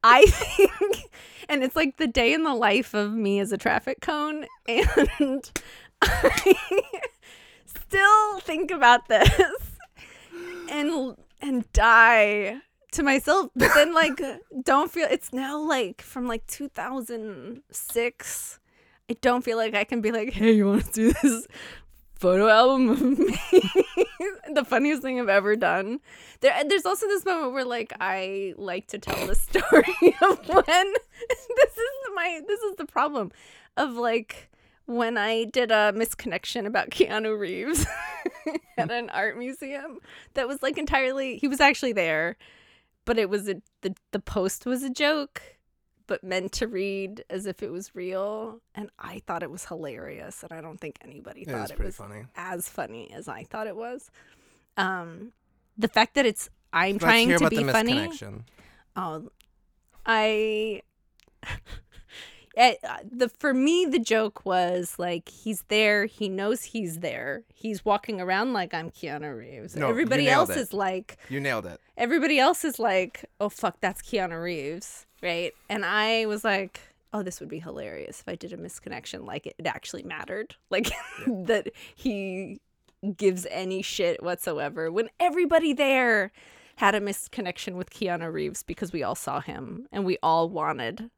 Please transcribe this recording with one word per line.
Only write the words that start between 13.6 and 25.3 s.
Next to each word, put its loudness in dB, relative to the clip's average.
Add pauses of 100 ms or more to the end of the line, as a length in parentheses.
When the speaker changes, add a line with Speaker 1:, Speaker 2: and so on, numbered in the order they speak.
Speaker 1:
then, 6
like, 2 (200)
<laughs> -12
don't 4
feel, -2
it's -2
now, -6
like, -2
from, -8
like, -6
two -10
thousand -10
six. -6 (500)
I -4
don't 2
feel -2
like 0
I 2
can -2
be 0
like, -4
"Hey, 6
you 6
wanna 4 (100)
do 4
this 4 (720)
photo 4
album 8
of 2
me?" 2
<laughs> -12 (1040)
The 4
funniest 2
thing -4
I've -2
ever 4